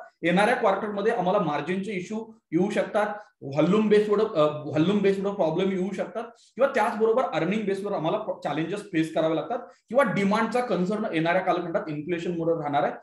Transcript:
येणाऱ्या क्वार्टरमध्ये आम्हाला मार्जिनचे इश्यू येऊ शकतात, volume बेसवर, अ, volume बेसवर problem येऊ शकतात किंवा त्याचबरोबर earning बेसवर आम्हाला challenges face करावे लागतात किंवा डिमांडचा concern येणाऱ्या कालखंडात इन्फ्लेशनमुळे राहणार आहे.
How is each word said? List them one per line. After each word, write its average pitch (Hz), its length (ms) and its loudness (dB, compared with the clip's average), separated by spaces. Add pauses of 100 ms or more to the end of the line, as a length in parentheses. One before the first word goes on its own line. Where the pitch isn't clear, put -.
(220)
येणाऱ्या 196 340 4
क्वार्टरमध्ये 202 580 0
आम्हाला 185 260 2
मार्जिनचे 185 540 -2
इश्यू 214 400 -8 (180)
येऊ 180 180 2
शकतात, 208 460 0 (260)
volume 180 480 2
बेसवर, 208 300 4
अ, 151 460 2
volume 170 320 2
बेसवर 196 360 0
problem 180 380 0
येऊ 185 220 -2
शकतात 220 300 -6
किंवा - 520 -2
त्याचबरोबर 220 480 2
earning 180 380 0
बेसवर 190 300 -4
आम्हाला 185 520 -2
challenges 165 360 -4
face 160 340 -2
करावे 160 220 0
लागतात 233 240 -4 (300)
किंवा 262 140 4
डिमांडचा 214 560 0
concern 202 540 -2
येणाऱ्या 170 280 2
कालखंडात 175 460 -2
इन्फ्लेशनमुळे 165 720 -2
राहणार 143 220 0
आहे. - 80 0 (120)